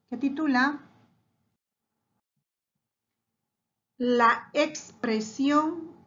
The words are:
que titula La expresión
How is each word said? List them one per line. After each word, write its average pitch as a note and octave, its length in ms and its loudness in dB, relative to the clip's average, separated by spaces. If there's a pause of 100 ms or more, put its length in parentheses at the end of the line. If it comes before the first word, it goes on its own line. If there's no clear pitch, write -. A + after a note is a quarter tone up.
(120)
que A#3+ 60 -8
titula C#4 640 0 (3250)
La A#3+ 560 2
expresión D4 1400 -2 (180)